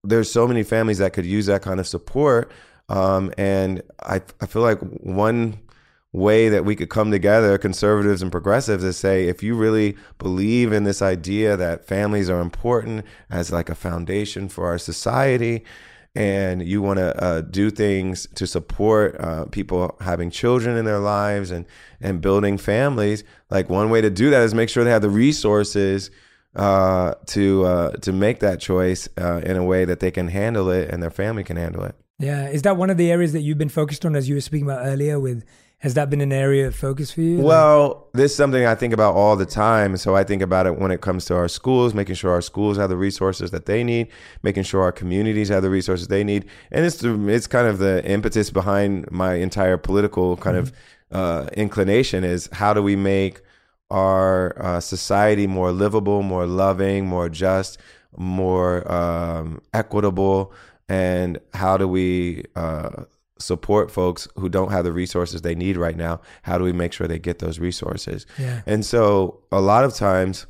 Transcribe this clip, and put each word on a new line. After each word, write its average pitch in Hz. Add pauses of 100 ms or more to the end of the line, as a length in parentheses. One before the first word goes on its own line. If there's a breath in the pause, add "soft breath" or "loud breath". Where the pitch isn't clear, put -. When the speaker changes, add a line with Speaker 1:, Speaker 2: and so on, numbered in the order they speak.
Speaker 1:
there's 110
so 117
many 120
families 110
that 95
could 90
use 101
that 98
kind 95
of 87
support. 131 (380 loud breath)
Um, 95
and 95 (200)
I, 92 (200)
I 101
feel 110
like 110
one 107 (540 soft breath)
way 107
that 98
we 104
could 82
come 107
together, 101
conservatives 101
and 90
progressives, 98
is 92
say, 95
if 90
you 110
really 110 (220 loud breath)
believe 107
in 104
this 101
idea 98
that 85
families 101
are 87
important 110 (260 loud breath)
as, 87
like, 85
a 82
foundation 95
for 87
our 87
society, 117 (500 loud breath)
and 98
you 101
wanna, 95 (100)
uh, 82
do 95
things 95
to 92
support, 104
uh, 80
people 92
having 87
children 120
in 110
their 104
lives 101
and, 85 (340 loud breath)
and 92
building 101
families, 107 (280 soft breath)
like, 95
one 104
way 113
to 107
do 110
that 131
is 110
make 113
sure 120
they 120
have 110
the 104
resources, 104 (460 soft breath)
uh, 95 (140)
to, 98
uh, 87
to 95
make 101
that 95
choice, 92 (100)
uh, 87
in 92
a 90
way 92
that 87
they 92
can 90
handle 98
it 90
and 87
their 85
family 104
can 87
handle 87
it. 92 (240)
Speaker 2:
Yeah. 143
Is 147
that 196
one 185
of 185
the 170
areas 170
that 160
you've 147
been 156
focused 151
on 151
as 135
you 143
were 139
speaking 143
about 131
earlier 143
with, 123 (380 soft breath)
has 131
that 143
been 143
an 139
area 135
of 123
focus 135
for 165
you? 165
Like 139
Speaker 1:
Well, 151
this 139
is -
something 131
I 113
think 113
about 104
all 104
the 95
time. 107
So 95
I 98
think 98
about 92
it 85
when 95
it 90
comes 90
to 90
our 87
schools, 123
making 98
sure 90
our 87
schools 101
have 98
the 92
resources 95
that -
they 113
need, 117 (340 loud breath)
making 98
sure 95
our 90
communities 104
have 95
the 95
resources 92
they 101
need. 101 (260 loud breath)
And 160
it's 175
the, 107
it's 113
kind 120
of 98
the 95
impetus 104
behind 98
my 92
entire 92
political 90
kind 92
of, 127 (400 soft breath)
Speaker 2:
Mm-hmm. 95
Speaker 1:
uh, 85 (100)
inclination 101
is 90
how 104
do 104
we 101
make 98 (520 soft breath)
our, 95
uh, 90
society 101
more 92
livable, 101
more 92
loving, 95
more 90
just, 95 (380 soft breath)
more, 92
um, 85 (100)
equitable? 98 (380 loud breath)
And 90 (160)
how 95
do 95
we, 90 (140)
uh, 80 (360)
support 101
folks 90 (100)
who 95
don't 95
have 90
the 85
resources 87
they 85
need 90
right 85
now? 82 (220 loud breath)
How 87
do 92
we 90
make 87
sure 85
they 82
get 85
those 82
resources? - (120)
Speaker 2:
Yeah. 123
Speaker 1:
And 107
so 104 (120)
a 98
lot 104
of 127
times 95